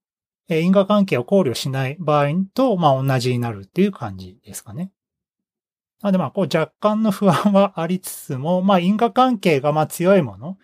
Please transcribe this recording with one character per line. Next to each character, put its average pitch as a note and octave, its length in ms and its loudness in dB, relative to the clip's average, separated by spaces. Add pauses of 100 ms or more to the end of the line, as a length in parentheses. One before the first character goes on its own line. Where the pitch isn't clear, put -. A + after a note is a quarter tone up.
(500)
え D#3+ 80 0
ー、 - 40 0
因 F3+ 100 2
果 G3+ 120 4
関 G#3 220 2
係 D#3 100 0
を - 80 -2
考 G3 160 2
慮 C3 140 0
し - 160 -8
な C3+ 160 -4
い C#3 140 -8
場 D3 220 0
合 C#3+ 80 0 (240)
と、 B3 220 2
ま E3+ 140 2
あ、 C3 120 0
同 C3+ 180 0
じ B2 120 -2
に B2 60 -2
な A#2+ 140 -4
る G2 100 -12
っ F#2+ 40 -18
て - 160 -2
い G3+ 40 4
う G3+ 60 -2
感 G2+ 260 -12
じ F#2 260 -18
で - 80 -20
す - 120 -16
か G#2 100 -20
ね。 F3+ 160 -10 (1120)
な G#3 60 -2
の G3 40 2
で、 F#3 60 2
ま E3 80 -2
あ、 A#2+ 60 -6
こ G3+ 100 -2
う、 - 20 2
若 D#3 360 -2
干 G#3+ 240 0
の G#3+ 80 2
不 G3+ 180 2
安 G3+ 220 2
は G3 280 2
あ E3 60 -4
り F3+ 140 -2
つ - 120 -14
つ - 240 -10
も、 E3 240 -2
ま G3 140 4
あ、 F#3 60 4
因 F#3 160 2
果 A#3 160 0
関 B3 260 2
係 D#3+ 220 2
が、 D3 120 0
ま D#3 100 0
あ、 D3+ 40 0
強 F3+ 300 2
い F#3 60 4
も G#2+ 140 -6
の、 D3+ 280 -12